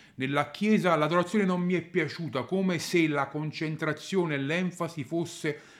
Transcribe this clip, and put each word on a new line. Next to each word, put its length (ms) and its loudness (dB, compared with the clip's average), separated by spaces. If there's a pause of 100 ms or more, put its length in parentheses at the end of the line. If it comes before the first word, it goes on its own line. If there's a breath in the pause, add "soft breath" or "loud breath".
(160 loud breath)
nella 340 0
chiesa, 460 4
"l'adorazione 480 2
non 160 2
mi 140 0
è 80 0
piaciuta", 600 -4
come 380 0
se 260 2
la 220 0
concentrazione 1040 -2
e 40 0
l'enfasi 680 -4
fosse 560 -4 (200 loud breath)